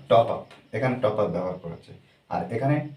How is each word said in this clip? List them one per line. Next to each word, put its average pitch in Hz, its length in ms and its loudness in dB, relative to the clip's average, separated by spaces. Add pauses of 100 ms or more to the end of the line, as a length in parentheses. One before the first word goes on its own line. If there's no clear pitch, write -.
টপ 117 220 6
আপ, - 140 -8 (280)
এখানে 123 280 0
টপ 107 180 2
আপ 98 100 2
ব্যবহার 90 300 -4
করা 82 140 -12
হচ্ছে, - 180 -18 (380)
আর - 240 -4
এখানে 139 440 0